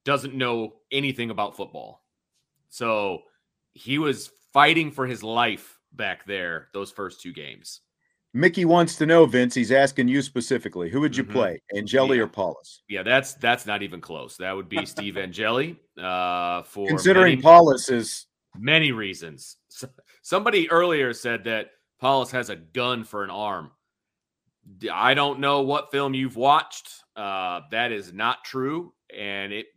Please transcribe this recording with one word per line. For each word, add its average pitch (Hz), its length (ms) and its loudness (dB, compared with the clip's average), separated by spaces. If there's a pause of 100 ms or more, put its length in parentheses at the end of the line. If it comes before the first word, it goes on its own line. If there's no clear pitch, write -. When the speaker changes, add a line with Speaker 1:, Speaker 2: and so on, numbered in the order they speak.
Speaker 1:
doesn't 139 280 -2
know 120 420 -4 (160)
anything 135 380 -4
about 101 280 -6
football. 76 480 -16 (640)
So 104 540 -4 (500)
he 135 240 -6
was 147 340 -4 (220)
fighting 151 380 4
for 135 140 -6
his 120 160 -6
life 113 560 -4 (140)
back 101 340 -8
there 87 480 -8
those 98 160 -8
first 95 300 -12
two 87 140 -16
games. 69 480 -18 (520)
Speaker 2:
Mickey 180 300 2
wants 170 320 4
to 156 100 0
know, 165 200 8
Vince, 123 280 2
he's 120 200 0
asking 135 340 4
you 135 140 0
specifically, 113 680 -6
who 123 120 -4
would 147 160 -2
you - 60 -2
Speaker 1:
Mm-hmm. 101 100 -16
Speaker 2:
play, 98 280 -2 (140)
Angeli 127 420 2
Speaker 1:
Yeah. 113 60 2
Speaker 2:
or 104 40 -4
Paulus? - 600 -8
Speaker 1:
Yeah, 98 160 -6
that's, 131 300 0
that's 120 320 0
not 104 180 -4
even 90 160 -12
close. 76 380 -16
That 92 180 -8
would 98 140 -12
be 101 160 -6
Steve 101 320 -10
Speaker 2:
<laughs> - 0 -
Speaker 1:
Angeli, 107 600 -4 (240)
uh, 90 640 -4
for 101 240 -10
Speaker 2:
Considering 185 460 4
Speaker 1:
many, 127 80 -2
Speaker 2:
Paulus 156 480 10
is 117 380 -4 (300)
Speaker 1:
many 143 360 2
reasons. 90 640 -12 (120)
S-, - 160 -16 (360)
somebody 214 500 0
earlier 165 400 2
said 117 320 -6
that 110 280 -6 (280)
Paulus 131 320 0
has 123 180 -4
a 101 60 -10
gun 117 480 -4
for 104 220 -8
an 95 40 -10
arm. 92 400 -8 (1080)
D-, 101 120 -8
I 104 240 2
don't 143 260 -2
know 143 220 0
what 143 300 -4
film 139 220 -2
you've 131 240 -6
watched. - 640 0 (120)
Uh, 95 460 -6 (100)
that 117 200 -2
is 98 220 -10
not 113 320 -4
true, 147 480 -8 (200)
and 101 380 -10
it 104 260 -10